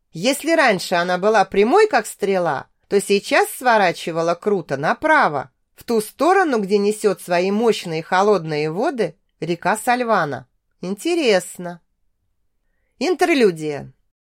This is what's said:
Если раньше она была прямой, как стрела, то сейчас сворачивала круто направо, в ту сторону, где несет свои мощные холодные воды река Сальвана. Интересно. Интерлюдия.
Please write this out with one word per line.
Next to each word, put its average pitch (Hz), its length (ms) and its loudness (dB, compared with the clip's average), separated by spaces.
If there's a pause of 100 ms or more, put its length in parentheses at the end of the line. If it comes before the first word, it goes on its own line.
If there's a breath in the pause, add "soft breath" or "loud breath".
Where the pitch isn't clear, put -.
(120)
Если 269 400 -2
раньше 240 440 0
она 180 220 0
была 208 280 2
прямой, 262 420 4
как 240 180 0
стрела, 180 640 -2 (200)
то 196 140 2
сейчас 269 480 0
сворачивала 170 880 0
круто 175 420 -4
направо, 196 760 0 (220)
в - 80 -20
ту 226 180 0
сторону, 311 580 0
где 196 180 0
несет 202 440 0
свои 180 300 0
мощные 202 520 -2
холодные 160 680 0
воды 233 440 -4 (240)
река 175 380 -2
Сальвана. 202 720 -2 (340)
Интересно. 190 1000 -2 (1160)
Интерлюдия. 190 920 0 (300)